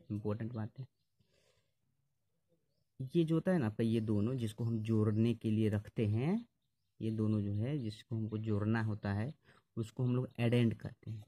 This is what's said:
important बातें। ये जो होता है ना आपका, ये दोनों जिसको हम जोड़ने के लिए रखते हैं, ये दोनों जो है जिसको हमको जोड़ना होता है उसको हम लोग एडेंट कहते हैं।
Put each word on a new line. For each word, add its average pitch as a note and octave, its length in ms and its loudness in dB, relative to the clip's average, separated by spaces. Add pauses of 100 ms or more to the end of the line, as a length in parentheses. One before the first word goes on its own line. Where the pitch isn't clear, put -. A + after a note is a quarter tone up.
(120)
important G#2+ 420 -4
बातें। A2+ 300 -8 (2250)
ये E3+ 80 4
जो D#3+ 120 2
होता D#3+ 160 0
है F3+ 60 4
ना A#2+ 100 2
आपका, G#2+ 160 0
ये A2+ 180 2
दोनों A2 360 2
जिसको A#2 260 -4
हम A2+ 180 0
जोड़ने A2 520 4
के A#2 180 -2
लिए G#2+ 180 2
रखते G#2 380 -2
हैं, D3 380 0 (540)
ये A2 120 -4
दोनों G#2+ 300 0
जो G2+ 120 -2
है A#2+ 240 -2
जिसको A2+ 380 -8
हमको A2 240 -4
जोड़ना A2 440 0
होता G#2 300 -2
है A2 200 -2 (440)
उसको A#2 260 -4
हम B2 120 2
लोग B2+ 140 -2 (100)
एडेंट A#2+ 340 4
कहते - 380 -12
हैं। G#2+ 160 -10